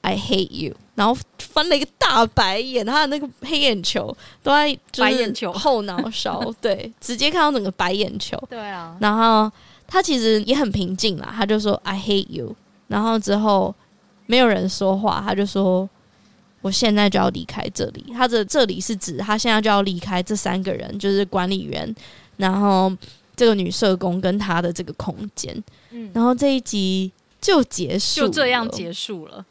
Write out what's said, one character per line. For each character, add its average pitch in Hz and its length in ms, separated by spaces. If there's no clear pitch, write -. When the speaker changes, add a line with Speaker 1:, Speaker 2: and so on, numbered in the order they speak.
Speaker 1:
“I 190 160
hate 190 320
you。” 160 240
然 208 140
后 247 100
翻 - 320
了 294 60
一 277 40
个 202 60
大 226 300
白 202 340
眼， 247 240
她 269 160
的 302 60
那 285 120
个 277 80
黑 302 100
眼 233 240
球 - 320
都 277 100
在， 294 180
就 - 40
是 254 40
Speaker 2:
白 214 100
眼 240 220
球。 - 180
Speaker 1:
后 233 320
脑 202 280
勺， 220 420
Speaker 2:
<laughs> - 80
Speaker 1:
对， 226 400
直 240 160
接 285 140
看 339 100
到 302 100
整 247 120
个 196 80
白 180 220
眼 202 260
球。 - 180
Speaker 2:
对 240 80
啊。 170 320
Speaker 1:
然 208 160
后 220 340
她 370 140
其 294 160
实 220 240
也 240 120
很 277 160
平 190 240
静 190 220
啦， - 180
她 208 120
就 214 120
说： 208 140
“I 196 140
hate 202 320
you。” 131 260
然 208 140
后 226 160
之 202 160
后 202 400
没 233 100
有 254 100
人 190 220
说 190 300
话， 202 280
她 196 80
就 202 120
说 190 420
：“我 196 100
现 208 240
在 208 140
就 196 100
要 190 120
离 - 160
开 - 260
这 - 140
里。” - 280
她 247 140
的 226 160
这 240 220
里 180 120
是 214 160
指 175 220
她 208 200
现 226 140
在 214 120
就 214 80
要 202 100
离 196 180
开 180 240
这 208 140
三 190 260
个 185 80
人， - 280
就 202 120
是 196 140
管 190 260
理 190 120
员， 143 300
然 196 240
后 190 340
这 240 120
个 220 80
女 185 160
社 190 260
工 185 240
跟 190 180
她 185 220
的 170 100
这 175 140
个 143 80
空 - 240
间。 - 220
Speaker 2:
嗯。 226 220
Speaker 1:
然 226 100
后 254 120
这 269 200
一 262 60
集 190 500
就 330 240
结 175 340
束 - 220
了。 339 80
Speaker 2:
就 339 40
这 285 160
样 240 220
结 170 220
束 180 340
了。 - 240